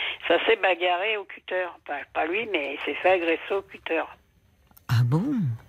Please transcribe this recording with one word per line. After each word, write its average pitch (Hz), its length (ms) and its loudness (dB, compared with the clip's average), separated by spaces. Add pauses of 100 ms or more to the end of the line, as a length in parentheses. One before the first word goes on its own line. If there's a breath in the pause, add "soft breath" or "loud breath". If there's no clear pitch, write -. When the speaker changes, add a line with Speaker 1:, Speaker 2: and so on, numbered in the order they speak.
(260 loud breath)
Speaker 1:
Ça 170 200 4
s'est 226 100 6
bagarré 185 600 0
au 190 60 -8
cutter. 185 420 -6 (200)
Pas, 143 120 -6 (160)
pas 160 100 0
lui, 202 260 -2
mais 147 240 -2
il 151 120 -10
s'est 147 160 -2
fait 185 80 6
agresser 170 420 2
au 196 80 0
cutter. - 400 -6 (880)
Speaker 2:
Ah 120 160 4
bon ? 180 300 2 (340)